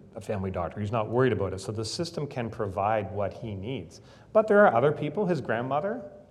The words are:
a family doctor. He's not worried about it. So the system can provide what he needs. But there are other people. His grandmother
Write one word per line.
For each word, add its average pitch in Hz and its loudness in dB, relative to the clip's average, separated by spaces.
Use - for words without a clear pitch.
a 110 -12
family 98 -4
doctor. 90 -4
He's 104 -2
not 110 0
worried 123 4
about 95 0
it. 92 -8
So - -8
the 107 -4
system 165 -6
can 117 -6
provide 101 -2
what 98 -4
he 107 -10
needs. 98 -10
But 214 4
there 208 8
are 117 6
other 135 6
people. 151 -4
His 170 0
grandmother 135 -2